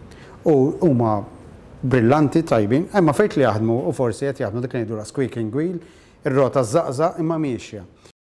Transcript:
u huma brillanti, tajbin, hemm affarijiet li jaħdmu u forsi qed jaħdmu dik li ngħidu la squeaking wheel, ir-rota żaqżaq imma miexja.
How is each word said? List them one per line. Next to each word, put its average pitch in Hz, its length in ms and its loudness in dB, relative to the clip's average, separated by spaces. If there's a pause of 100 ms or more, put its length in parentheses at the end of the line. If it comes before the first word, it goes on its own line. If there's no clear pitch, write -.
(480)
u 151 80 6 (300)
huma 117 260 2 (720)
brillanti, 131 640 4
tajbin, 120 480 2
hemm 170 180 4
affarijiet 214 240 0
li 135 80 2
jaħdmu 110 400 0
u 160 120 -2
forsi 135 340 -2
qed 135 160 -8
jaħdmu 117 180 -6
dik 127 100 -8
li 123 80 -4
ngħidu 110 140 -6
la 104 80 -10
squeaking 113 480 -6
wheel, 165 260 -4 (460)
ir-rota 135 400 2
żaqżaq 151 560 -2
imma 165 220 -2
miexja. 113 420 -8 (500)